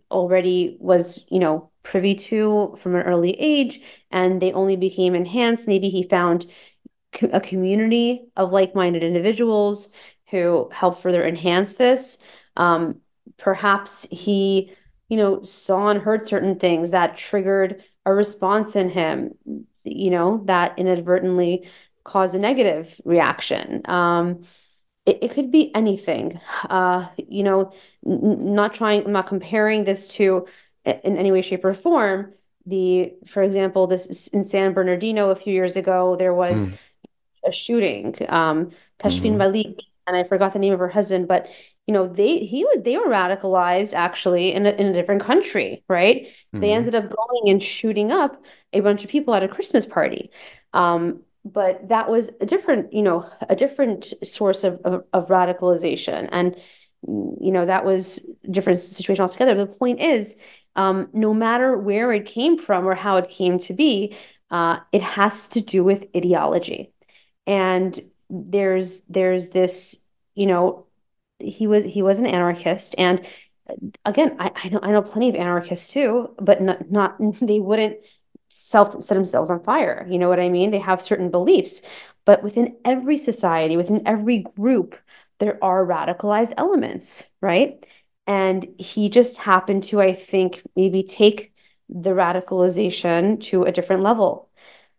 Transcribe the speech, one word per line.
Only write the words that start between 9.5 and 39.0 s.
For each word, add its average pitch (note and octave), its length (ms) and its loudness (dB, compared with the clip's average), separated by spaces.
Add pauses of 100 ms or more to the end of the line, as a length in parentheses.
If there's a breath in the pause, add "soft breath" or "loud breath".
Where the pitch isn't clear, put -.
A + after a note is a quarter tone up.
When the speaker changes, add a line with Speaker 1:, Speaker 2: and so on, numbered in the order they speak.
Speaker 1:
who F3 420 0
helped F3 280 -2
further F3 260 0
enhance F3 480 -2
this. B3+ 440 0 (380 soft breath)
Um, E3+ 440 0 (380)
perhaps G3 720 -2
he, G3 600 0 (360 loud breath)
you A3+ 80 -4
know, G3 260 2
saw G3 460 -2
and G#3 140 2
heard G#3+ 240 -2
certain F#3+ 320 -2
things E3+ 320 0
that F3 260 2
triggered G3 680 -2 (220 loud breath)
a F#3+ 80 2
response G#3 640 0
in F#3 140 0
him, D#3+ 440 -2 (500)
you F#3+ 260 -2
know, F3+ 340 2
that F3+ 340 0
inadvertently F3+ 880 0 (360 loud breath)
caused F#3 300 0
a F#3 40 -2
negative G3+ 680 0
reaction. - 840 0
Um, F3 560 0 (600 soft breath)
it, - 160 4
it A#3+ 80 -2
could C4+ 200 -4
be D4+ 240 4
anything. F#3+ 640 -2 (300 loud breath)
Uh, F#3 380 0 (100)
you - 260 -6
know, G3 300 2 (340 loud breath)
n-, - 160 0
n-, G3+ 320 0
not G#3 200 2
trying, G#3 300 0
I'm G3+ 80 -4
not F#3+ 140 0
comparing G#3+ 580 0
this G3 220 -4 (120)
to F#3 280 2 (380 loud breath)
i-, - 200 -2
in F3 120 0
any F#3+ 160 2
way, F#3 100 2
shape, F#3 220 -4
or F#3+ 100 2
form. G3+ 600 0 (320)
The, F#3 480 0 (100)
for - 180 -2
example, F#3+ 440 2
this F3+ 240 -2
s-, - 180 -10
in G3+ 160 0
San F#3+ 300 0
Bernardino G3 560 0
a F#3 60 2
few G3 180 -4
years F#3 220 0
ago, F#3 400 2
there F#3 180 2
was F3 320 0
Speaker 2:
Mm. F#2+ 120 -10 (680 loud breath)
Speaker 1:
a F#3 60 -2
shooting. E3+ 600 -2 (140)
Um, E3 440 0 (260 soft breath)
Tashfin F#3 320 0